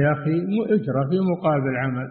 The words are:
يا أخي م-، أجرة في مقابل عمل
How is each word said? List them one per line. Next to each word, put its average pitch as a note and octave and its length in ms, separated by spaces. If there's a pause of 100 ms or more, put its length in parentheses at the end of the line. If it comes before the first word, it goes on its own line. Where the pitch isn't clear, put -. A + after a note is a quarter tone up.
يا D3 80
أخي D3+ 240 (180)
م-، A3 200
أجرة C3+ 360
في F#3 80 (140)
مقابل D3 440
عمل B2+ 340